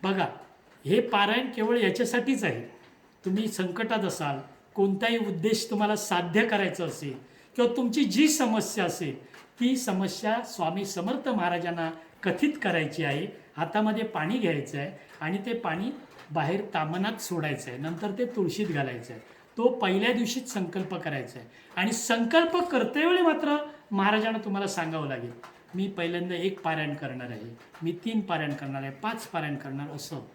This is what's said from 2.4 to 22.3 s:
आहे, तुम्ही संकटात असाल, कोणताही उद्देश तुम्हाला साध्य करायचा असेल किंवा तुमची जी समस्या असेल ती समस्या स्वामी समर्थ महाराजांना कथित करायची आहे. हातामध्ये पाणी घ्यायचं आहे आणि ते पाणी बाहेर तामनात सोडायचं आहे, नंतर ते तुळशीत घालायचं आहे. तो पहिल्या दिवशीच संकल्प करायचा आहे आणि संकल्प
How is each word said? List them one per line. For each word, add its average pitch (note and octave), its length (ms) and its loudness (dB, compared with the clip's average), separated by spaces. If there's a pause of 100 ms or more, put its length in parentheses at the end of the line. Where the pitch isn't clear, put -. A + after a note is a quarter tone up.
आहे, A#2+ 320 -2 (500)
तुम्ही G3+ 220 2
संकटात G#3+ 520 -2
असाल, D3 400 -2 (360)
कोणताही G3 420 2
उद्देश G#3 520 0
तुम्हाला G#3 260 2
साध्य F3+ 500 2
करायचा G3 400 0
असेल C#3+ 280 -6 (420)
किंवा A#3+ 220 4
तुमची B3+ 260 2
जी G#3+ 240 6
समस्या A3 580 2
असेल D#3 500 -6 (240)
ती B3+ 180 4
समस्या G#3+ 680 0
स्वामी F3+ 400 -2
समर्थ A#3 440 -2
महाराजांना F3 640 0 (320)
कथित C#4+ 300 2 (100)
करायची E3 400 0
आहे. D3 240 0 (300)
हातामध्ये G#3+ 460 2
पाणी F#3 340 -2
घ्यायचं D#3 400 0
आहे C#3 140 -4 (300)
आणि E3 240 -2
ते A#3 80 -2
पाणी G3 380 -2 (400)
बाहेर E3 300 0 (120)
तामनात F3+ 480 -2
सोडायचं D3+ 500 -4
आहे, B2 80 -8
नंतर E3+ 320 -4
ते A#3+ 140 0
तुळशीत G#3 420 0
घालायचं C3 460 -4
आहे. A2 80 -14 (360)
तो A#3 100 4
पहिल्या G#3 460 2
दिवशीच A#3+ 400 -2
संकल्प F#3 420 -4
करायचा C#3+ 440 -6
आहे A#2 80 -18 (280)
आणि G3 160 2
संकल्प A#3+ 680 4